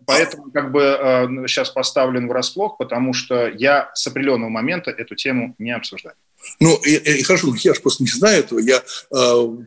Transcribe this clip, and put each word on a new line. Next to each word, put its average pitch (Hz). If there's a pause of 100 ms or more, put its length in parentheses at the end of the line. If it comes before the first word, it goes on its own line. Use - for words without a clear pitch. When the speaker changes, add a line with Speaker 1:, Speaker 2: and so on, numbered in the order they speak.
Speaker 1:
поэтому 147
как 139
бы, 143
э, 131
щас 131
поставлен 127
врасплох, 175
потому 127
что 123
я 131
с -
определенного 131
момента 127
эту 107
тему 123
не 117
обсуждаю. - (460)
Speaker 2:
Ну, 160
и, 151
и 151
хорошо, 170
я 170
ж -
просто 135
не 117
знаю 208
этого. 117
Я, 123
э, 120 (200)